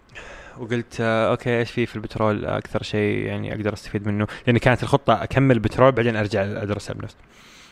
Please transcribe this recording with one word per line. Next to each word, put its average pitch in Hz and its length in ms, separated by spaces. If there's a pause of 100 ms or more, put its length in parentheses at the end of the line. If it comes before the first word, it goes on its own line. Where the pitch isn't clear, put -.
(600)
وقلت: 117 420
"آه، 113 280
أوكي، 120 300
إيش 117 120
في 120 140
في - 100
البترول 107 500
أكثر 107 380
شيء 104 340
يعني 104 380
أقدر 104 180
أستفيد 104 340
منه؟" 104 200 (200)
لأن 120 100
كانت 120 260
الخطة - 400
أكمل 131 360
بترول، 120 320
بعدين 120 240
أرجع 104 280
أدرس 104 480
علم 104 120
نفس. 104 140 (540)